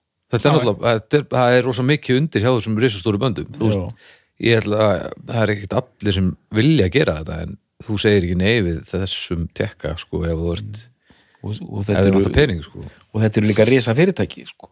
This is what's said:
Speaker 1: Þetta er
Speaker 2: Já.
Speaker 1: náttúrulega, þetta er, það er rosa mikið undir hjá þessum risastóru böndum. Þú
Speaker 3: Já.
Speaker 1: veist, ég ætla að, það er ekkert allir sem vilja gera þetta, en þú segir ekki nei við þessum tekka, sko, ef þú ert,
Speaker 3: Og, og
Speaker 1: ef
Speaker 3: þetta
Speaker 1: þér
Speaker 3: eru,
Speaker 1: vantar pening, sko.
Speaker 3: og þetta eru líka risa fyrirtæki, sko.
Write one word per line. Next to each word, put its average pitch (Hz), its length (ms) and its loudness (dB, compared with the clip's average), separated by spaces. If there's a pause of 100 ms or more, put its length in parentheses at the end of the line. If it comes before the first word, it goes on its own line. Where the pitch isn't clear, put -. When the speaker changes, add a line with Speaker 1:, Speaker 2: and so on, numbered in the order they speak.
(340)
Speaker 1:
Þetta 113 120 -2
er 143 60 4
Speaker 2:
Já. 156 60 4
Speaker 1:
náttúrulega, 113 360 0
þetta 113 240 -2
er, 147 60 0
það 123 340 2
er 127 60 4
rosa 127 200 -2
mikið 131 340 0
undir 143 240 0
hjá 120 100 2
þessum 110 280 0
risastóru 104 400 0
böndum. 120 340 -2
Þú 110 160 0
Speaker 3:
Já. - 0 -
Speaker 1:
veist, 95 260 -4 (460)
ég 117 180 4
ætla 104 220 -2
að, 98 320 0 (120)
það 117 180 -2
er 104 100 0
ekkert 101 240 -6
allir 104 360 -4
sem 92 240 0 (140)
vilja 117 380 2
gera 85 240 0 (100)
þetta, 80 180 -8
en 82 160 -10 (260)
þú 107 160 -4
segir 104 240 4
ekki 87 140 -2
nei 107 240 2
við 85 220 -2
þessum 87 680 -6
tekka, 104 440 -6
sko, - 280 -6
ef 82 120 -2
þú 85 160 -2
ert, 104 360 -12 (540)
Speaker 3:
Og, 101 80 -8
og 107 300 -10
Speaker 1:
ef 98 60 -6
Speaker 3:
þetta 98 120 2
Speaker 1:
þér 98 80 6
Speaker 3:
eru, 98 60 4
Speaker 1:
vantar 98 200 2
pening, 117 300 2
sko. - 160 -18 (340)
Speaker 3:
og 110 80 -2
þetta 110 160 2
eru 104 100 2
líka 107 200 6
risa 120 260 2
fyrirtæki, 151 540 0
sko. - 240 -20